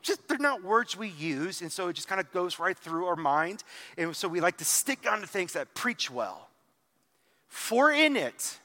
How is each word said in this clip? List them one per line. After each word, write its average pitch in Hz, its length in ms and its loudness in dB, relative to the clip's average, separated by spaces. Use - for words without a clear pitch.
just, - 260 -2
they're 349 100 0
not 277 240 0
words 214 360 2
we 214 100 -6
use, 160 540 -4
and 165 100 -8
so 185 160 -4
it 175 60 -2
just - 160 -10
kind 190 100 0
of 185 140 -2
goes 180 260 -2
right 175 180 0
through 165 280 -4
our 175 100 2
mind. 160 480 2
And 170 160 -2
so 190 140 -4
we 170 140 -2
like 175 160 2
to 156 80 -6
stick - 440 0
on 214 120 0
to 196 60 -12
things 185 260 -4
that 147 200 -6
preach - 380 -4
well. 107 380 -6
For 262 420 4
in 294 280 6
it - 480 -4